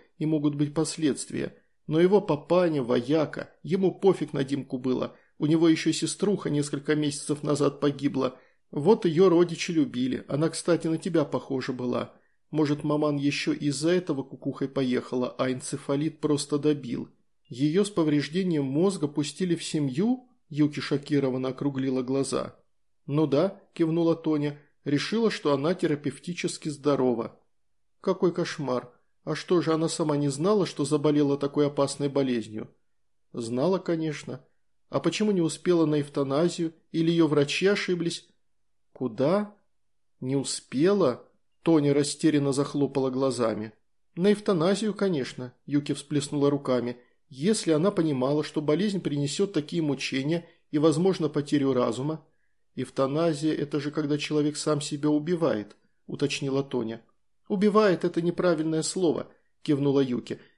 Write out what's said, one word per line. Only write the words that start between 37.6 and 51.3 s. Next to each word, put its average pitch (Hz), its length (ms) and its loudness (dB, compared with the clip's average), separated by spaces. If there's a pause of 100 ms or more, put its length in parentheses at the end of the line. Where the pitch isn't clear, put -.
ошиблись?» 180 600 -2 (640)
«Куда?» 143 640 -2 (640)
«Не 131 160 -2
успела?» 139 880 0 (360)
Тоня 147 320 4
растерянно 143 580 2
захлопала 135 580 0
глазами. 117 600 -2 (440)
«На 196 160 4
эвтаназию, 196 600 0
конечно», 135 600 -4 (100)
Юки 143 280 -2
всплеснула 143 580 0
руками. 127 460 0 (320)
«Если 165 420 0
она 160 200 4
понимала, 151 540 0
что - 160 -6
болезнь 170 400 0
принесёт 143 520 -2
такие 156 300 -2
мучения 143 640 -2 (240)
и, 151 80 0
возможно, 165 500 2
потерю 143 440 0